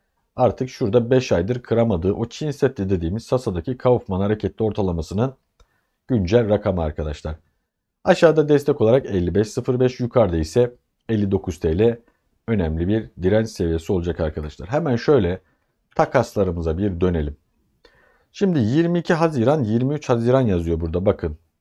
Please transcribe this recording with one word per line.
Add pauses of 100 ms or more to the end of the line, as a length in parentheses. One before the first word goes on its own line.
(360)
Artık
şurada
beş
aydır
kıramadığı
o
Çin
Seddi
dediğimiz
Sasa'daki
Kaufman
hareketli
ortalamasının (760)
güncel
rakamı
arkadaşlar. (680)
Aşağıda
destek
olarak
elli
beş
sıfır
beş,
yukarıda
ise (340)
elli
dokuz
T
L (500)
önemli
bir (120)
direnç
seviyesi
olacak
arkadaşlar.
Hemen
şöyle (560)
takaslarımıza
bir
dönelim. (960)
Şimdi
yirmi
iki
Haziran,
yirmi
üç
Haziran
yazıyor
burada
bakın. (220)